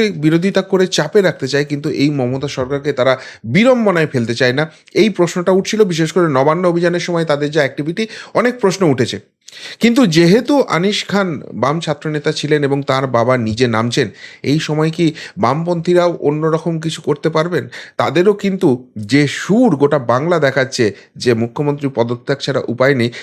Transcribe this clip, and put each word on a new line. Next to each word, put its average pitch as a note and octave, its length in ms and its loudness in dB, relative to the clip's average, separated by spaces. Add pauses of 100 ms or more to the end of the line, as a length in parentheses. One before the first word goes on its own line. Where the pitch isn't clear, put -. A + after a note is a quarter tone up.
(100)
বিরোধিতা E3+ 520 0
করে F#3 240 0
চাপে E3+ 360 0
রাখতে D3+ 260 -2
চায়, C#3+ 160 0
কিন্তু D3 260 -6
এই C#3+ 200 0
মমতা C3+ 380 -4
সরকারকে C#3 440 -4
তারা B2+ 200 2 (320)
বিড়ম্বনায় F#3+ 680 2
ফেলতে A#2 220 -2
চায় B2 180 2
না, C#3+ 120 0 (300)
এই G#3 160 4
প্রশ্নটা F3 420 0
উঠছিল। F#3+ 320 0
বিশেষ E3 280 0
করে F3+ 160 2
নবান্ন D3+ 400 2
অভিযানের E3+ 380 0
সময় E3+ 180 -2
তাদের D3 260 -2
যে D3+ 80 0
অ্যাক্টিভিটি, D3+ 460 -2 (300)
অনেক A#3 260 2
প্রশ্ন F#3 300 0
উঠেছে। A2+ 280 0 (640)
কিন্তু A#3 260 4
যেহেতু F3 560 4
আনিস F#3+ 420 0
খান F#3+ 240 -2 (260)
বাম B2+ 260 0
ছাত্রনেতা D#3 520 -4
ছিলেন D3+ 320 0
এবং C#3 180 0
তার C3+ 240 0
বাবা B2 300 0
নিজে A2+ 300 0
নামছেন, A#2 420 0 (340)
এই D3 160 0
সময় D#3 320 -2
কি E3 160 0 (320)
বামপন্থীরাও E3+ 720 2 (100)
অন্যরকম D#3 600 -2
কিছু D#3+ 220 -6
করতে D3+ 260 -4
পারবেন? D#3+ 360 -2 (320)
তাদেরও D3 360 2
কিন্তু F#3+ 360 0 (300)
যে A2 300 2
সুর A3+ 480 2
গোটা C#3+ 220 2
বাংলা C3 400 0
দেখাচ্ছে C3 460 0 (320)
যে A2+ 180 0
মুখ্যমন্ত্রী C#3+ 600 -2
পদত্যাগ A#2+ 440 -2
ছাড়া C3+ 300 -2
উপায় C3 260 2
নেই, A#2+ 160 0 (120)